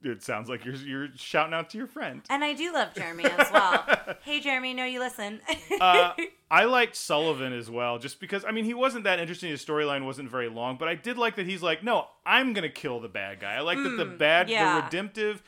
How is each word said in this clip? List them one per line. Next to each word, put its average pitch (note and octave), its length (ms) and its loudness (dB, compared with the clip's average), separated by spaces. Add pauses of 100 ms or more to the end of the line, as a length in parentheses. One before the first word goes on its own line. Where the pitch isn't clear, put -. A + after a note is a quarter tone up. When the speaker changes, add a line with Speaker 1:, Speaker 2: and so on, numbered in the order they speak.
Speaker 1:
it A#2+ 200 -6
sounds A2+ 260 -6
like A#2 160 -8
you're, B2+ 120 -8
you're C#3 380 -8
shouting D#3+ 380 0
out E3 180 -4
to A3 80 -12
your B3+ 100 -8
friend. E3 420 -8
Speaker 2:
And C#4+ 120 0
I D4 120 -2
do E4 180 -6
love B3 220 0
Jeremy E3+ 300 -4
as - 280 6
well. F#3 400 4
Speaker 1:
<laughs> - 60 4 (240)
Speaker 2:
Hey, D4 180 -4
Jeremy, B3+ 320 -2
know B3+ 120 -4
you B3+ 160 -6
listen. G#3+ 460 -6
<laughs> D#4+ 340 -4
Speaker 1:
Uh, F3+ 320 8 (380)
I F3 140 8
liked A#3+ 320 4
Sullivan D3 560 0
as A#2 160 -8
well, A#2+ 300 -2
just B2+ 220 -12
because, F#3+ 240 -6
I G3+ 80 -2
mean, A3 120 -2
he A#3 100 -2
wasn't A#3+ 300 -2
that F#3 140 2
interesting. E3+ 320 -6
His C#3+ 140 -6
storyline D3 420 0
wasn't C3 240 -8
very A#2+ 180 -4
long, A#2+ 300 -4
but D#3+ 80 -4
I E3+ 80 0
did A#3+ 240 -6
like A3+ 180 0
that F#3+ 100 -4
he's F3+ 160 -6
like, D#3+ 200 0
"No, G#3 240 2 (180)
I'm A#3+ 300 4
gonna F3 160 -2
kill B2+ 300 -6
the A2+ 80 -10
bad G2 320 -8
guy." G2+ 140 -4
I B2+ 60 -2
like E3+ 220 0
that C4 140 -2
the F3 100 -2
Speaker 2:
Mm, F3 120 -12
Speaker 1:
bad, E3 300 6
Speaker 2:
yeah. G3+ 300 4
Speaker 1:
the D3+ 60 0
redemptive, G3+ 640 -4